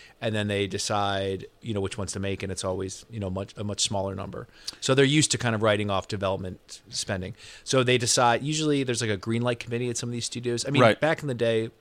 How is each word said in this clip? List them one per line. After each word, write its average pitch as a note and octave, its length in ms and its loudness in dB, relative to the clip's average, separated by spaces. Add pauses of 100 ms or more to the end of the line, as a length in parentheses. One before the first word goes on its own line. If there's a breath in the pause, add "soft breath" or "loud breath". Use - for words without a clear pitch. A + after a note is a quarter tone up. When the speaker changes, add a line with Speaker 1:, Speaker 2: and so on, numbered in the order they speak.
(200 soft breath)
Speaker 1:
and A2 140 -2
then G#2 140 0
they G2+ 180 2
decide, G2 800 -2 (160)
you A2+ 100 -6
know, G2+ 80 0
which G2 160 -4
ones G2 160 -6
to G2 80 -4
make, G2 220 -2
and F#2+ 80 -6
it's F#2 140 -6
always, F#2+ 460 -4
you A2+ 100 -8
know, F#2+ 100 -2
much, G2 260 -6
a A2 80 -8
much G2+ 180 -4
smaller G2 320 -2
number. G2 320 -10 (340 loud breath)
So C3 140 2
they're C#3 100 6
used D3 260 4
to - 80 -2
kind A#2 160 2
of G#2+ 80 0
writing G#2 280 4
off F#2+ 180 0
development F#2+ 720 -4 (100)
spending. F#2+ 440 -6 (300 loud breath)
So C3 200 2
they B2 120 4
decide, A#2+ 460 4
usually D3+ 400 0
there's, B2 180 -2
like, A2+ 100 -2
a G2+ 60 2
green A2+ 260 -2
light A#2+ 180 0
committee A#2+ 280 -4
at A#2 80 -4
some B2 120 -6
of A#2+ 60 -6
these A#2 100 -6
studios. A#2+ 420 -4
I C3+ 40 -4
mean, C#3 120 6
Speaker 2:
Right. A2 180 6
Speaker 1:
back D#3 220 0
in D3 60 -4
the B2+ 60 -2
day A2+ 360 0 (100)